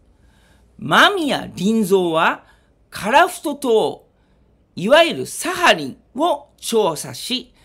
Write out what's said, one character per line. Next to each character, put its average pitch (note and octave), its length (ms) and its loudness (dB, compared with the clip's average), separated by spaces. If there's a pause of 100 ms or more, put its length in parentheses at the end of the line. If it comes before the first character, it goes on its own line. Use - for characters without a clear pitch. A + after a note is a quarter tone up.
(760)
間 A#3+ 340 4
宮 B3 460 -4
林 G#3+ 320 0
蔵 F#3 220 2
は、 F3 340 0 (460)
樺 C#4 380 2
太 D#4 260 -8
島、 A3 480 0 (720)
い E3+ 140 -6
わ D#4 160 6
ゆ C#4+ 100 -4
る B2+ 120 -8
サ - 260 -8
ハ F4 200 2
リ D#3+ 120 -4
ン B2 120 -12 (200)
を D#4+ 400 -2
調 G3 400 -2
査 C#3+ 180 -12
し、 - 400 -10 (100)